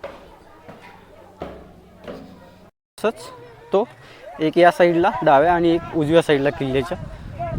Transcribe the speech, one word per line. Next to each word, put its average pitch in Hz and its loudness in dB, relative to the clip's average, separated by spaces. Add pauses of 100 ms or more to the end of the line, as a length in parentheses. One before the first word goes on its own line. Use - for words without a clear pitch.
(3000)
तसंच - -6 (440)
तो 190 0 (520)
एक 156 -2
या 175 6
साईडला 175 2 (120)
डाव्या 156 4
आणि 170 2
एक 165 -4
उजव्या 156 4
साईडला 143 2
किल्ल्याच्या, 135 -4 (600)